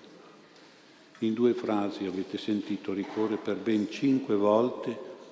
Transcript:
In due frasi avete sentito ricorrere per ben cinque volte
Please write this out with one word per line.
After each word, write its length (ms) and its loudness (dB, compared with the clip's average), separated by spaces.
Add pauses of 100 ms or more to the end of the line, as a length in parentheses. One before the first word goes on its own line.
(1160)
In 160 2
due 200 4
frasi 520 -2
avete 320 -4
sentito 560 -2
ricorrere 480 -2
per 160 -2
ben 320 2
cinque 480 2
volte 800 2 (160)